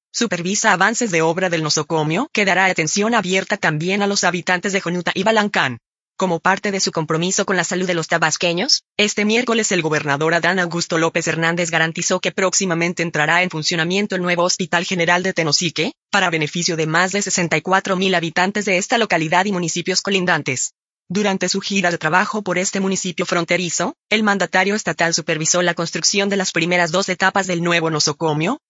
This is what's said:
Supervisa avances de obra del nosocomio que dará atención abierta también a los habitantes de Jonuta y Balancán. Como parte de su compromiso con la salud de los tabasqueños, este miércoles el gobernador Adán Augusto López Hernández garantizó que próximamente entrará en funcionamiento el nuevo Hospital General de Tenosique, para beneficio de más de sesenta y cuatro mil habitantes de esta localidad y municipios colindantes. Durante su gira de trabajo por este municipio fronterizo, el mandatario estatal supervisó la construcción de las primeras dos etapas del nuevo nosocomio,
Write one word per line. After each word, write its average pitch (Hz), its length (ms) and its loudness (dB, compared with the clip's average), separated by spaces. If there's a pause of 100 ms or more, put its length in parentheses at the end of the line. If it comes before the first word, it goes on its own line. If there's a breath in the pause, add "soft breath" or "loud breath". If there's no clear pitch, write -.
(120)
Supervisa 196 600 0
avances 208 380 0
de 165 100 2
obra 170 300 0
del 165 100 0
nosocomio 156 720 0
que 208 120 0
dará 185 200 2
atención 190 480 0
abierta 190 440 0
también 175 440 0
a 202 60 2
los 196 160 0
habitantes 180 500 -2
de 190 80 -2
Jonuta 175 320 -2
y 170 80 -2
Balancán. 202 560 2 (400)
Como 175 220 0
parte 190 320 0
de 196 80 -2
su 190 120 0
compromiso 170 540 0
con 196 120 0
la 175 60 0
salud 180 220 -2
de 180 80 0
los 165 140 -2
tabasqueños, 170 760 0 (140)
este 208 260 0
miércoles 226 480 2
el 180 120 2
gobernador 151 500 0
Adán 170 260 2
Augusto 170 380 -2
López 165 300 0
Hernández 165 420 0
garantizó 165 500 0
que 180 120 -2
próximamente 175 720 0
entrará 160 400 2
en 180 80 -2
funcionamiento 175 640 -2
el 180 80 -2
nuevo 175 200 0
Hospital 175 400 0
General 175 380 0
de 185 120 -2
Tenosique, 160 580 0 (180)
para 190 220 2
beneficio 165 440 -2
de 156 120 -2
más 175 240 0
de 202 100 0
sesenta 180 340 0
y 156 60 0
cuatro 190 360 0
mil 190 180 0
habitantes 180 500 0
de 196 120 2
esta 220 200 0
localidad 180 480 2
y 214 60 0
municipios 175 500 -2
colindantes. 180 720 -2 (360)
Durante 190 420 0
su 196 120 -2
gira 196 300 -2
de 170 80 -2
trabajo 190 420 0
por 180 160 -2
este 196 220 -2
municipio 185 480 -2
fronterizo, 175 680 0 (160)
el 220 140 2
mandatario 190 500 2
estatal 170 400 0
supervisó 165 480 0
la 175 140 2
construcción 180 540 0
de 202 80 0
las 185 140 -2
primeras 170 400 2
dos 190 180 0
etapas 190 360 2
del 175 160 -2
nuevo 170 300 2
nosocomio, 156 680 0 (100)